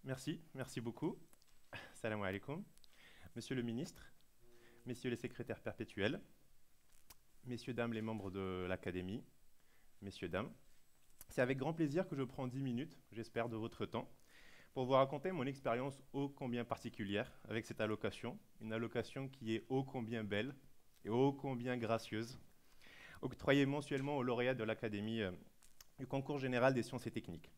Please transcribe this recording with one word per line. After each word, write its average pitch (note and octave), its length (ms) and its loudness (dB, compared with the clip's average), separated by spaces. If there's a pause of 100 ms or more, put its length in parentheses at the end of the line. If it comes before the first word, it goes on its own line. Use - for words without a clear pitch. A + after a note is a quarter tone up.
Merci, C3 340 -2 (140)
merci C3 260 -4
beaucoup. A#2+ 380 -2 (720)
Salam G#2+ 300 0
alaikum. G2+ 400 -2 (720)
Monsieur A#2+ 220 -2
le B2 60 2
ministre, A#2 500 -4 (760)
messieurs B2+ 240 -2
les A#2 60 2
secrétaires - 440 -4
perpétuels, A2+ 600 0 (1200)
messieurs, B2 300 -4
dames A#2 180 2
les A2 100 0
membres G#2+ 280 -2
de F#2 380 0
l'académie, F#2 560 0 (760)
messieurs, F#2+ 280 -6
dames, F#2+ 240 -2 (760)
c'est - 140 2
avec C3+ 160 4
grand C#3 140 0
plaisir D#3+ 340 2
que F3 80 -6
je C#3 80 0
prends C3 240 -4
dix B2 140 -4
minutes, C3+ 360 -2 (140)
j'espère, A2+ 380 -2
de A2+ 80 -2
votre A2 280 -2
temps, A2+ 240 -2 (640)
pour C3 100 2
vous B2+ 80 4
raconter C3+ 400 6
mon C#3+ 120 0
expérience C3+ 560 0 (120)
ô C#3 160 0
combien A#2+ 360 -2
particulière A2 680 0 (160)
avec A2 180 0
cette - 140 -6
allocation, A2 580 0 (220)
une A2 120 -4
allocation B2 560 -2
qui A2+ 280 0
est G#2 120 -2
ô C3 140 4
combien A#2 400 -2
belle G#2+ 320 0 (500)
et - 40 -4
ô C3 240 8
combien B2+ 440 -2
gracieuse, A2+ 640 0 (840)
octroyée C#3 440 6
mensuellement C#3+ 520 0
aux B2+ 40 2
lauréats B2 320 4
de A2 80 0
l'Académie, A2 600 0
euh, F#2 100 2 (680)
du C3 80 -6
concours C#3 320 0
général C3 360 6
des A#2 100 4
sciences A#2 240 -4
et - 20 -2
techniques. - 480 -6